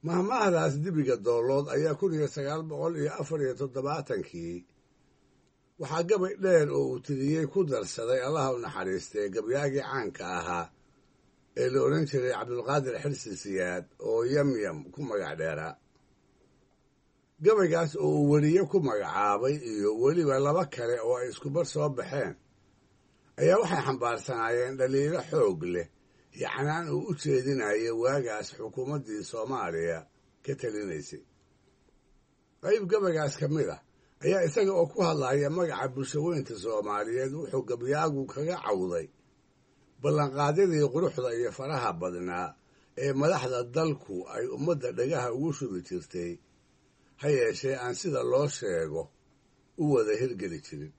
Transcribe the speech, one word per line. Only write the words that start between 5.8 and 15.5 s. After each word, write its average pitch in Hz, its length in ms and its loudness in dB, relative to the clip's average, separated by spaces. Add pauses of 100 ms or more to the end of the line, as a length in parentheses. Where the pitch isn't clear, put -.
gabay 190 320 2
dheer 180 340 6
oo 139 160 2
uu 127 140 -2
tiriyey 147 480 0
ku 185 160 0
darsaday 120 560 0
Allaha 135 320 0
u 123 80 -2
naxariistay 95 720 -4
gabyaagii 135 480 0
caanka 117 480 -6
ahaa 87 380 -2 (920)
ee 127 120 2
la 131 100 2
odhan 143 260 4
jiray 127 300 0
Cabdulqaadir 120 640 -2
Xirsi 127 400 -6
Siyaad 90 460 -2 (180)
oo 113 240 2
Yamyam 113 640 0
ku - 100 -16
magac 101 360 -4
dheeraa. 78 380 -4 (1700)